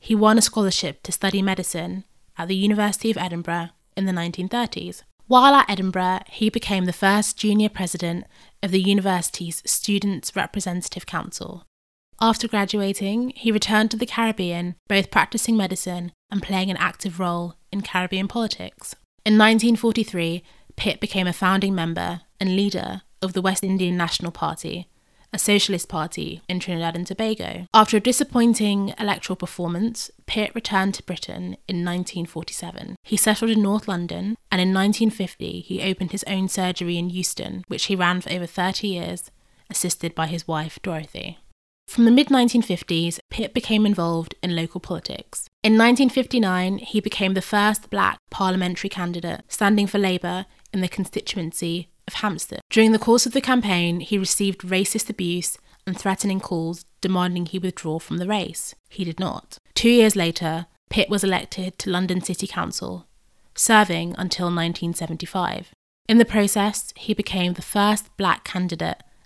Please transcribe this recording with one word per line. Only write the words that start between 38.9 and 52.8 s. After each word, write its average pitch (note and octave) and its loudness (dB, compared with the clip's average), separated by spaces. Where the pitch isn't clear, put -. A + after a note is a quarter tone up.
assisted - -4
by D#3+ -2
his E3 -6
wife, D#3 -4
Dorothy. D#3+ -8
From A#3 4
the A3+ 8
mid-nineteen B3 6
fifties, E3+ -2
Pitt G#3+ -6
became G#3+ 2
involved E3+ 0
in F3 -2
local E3 -4
politics. - -10
In A3 8
nineteen A#3+ 8
fifty-nine, G3 0
he - -2
became G3 -2
the F#3 0
first G#3 0
black G3 0
parliamentary F#3 -2
candidate F3 -6
standing G3+ 2
for G3+ 0
Labour F3+ 0
in F#3+ -2
the F#3 0
constituency E3+ -6
of - -14
Hampstead. - -6
During A3 8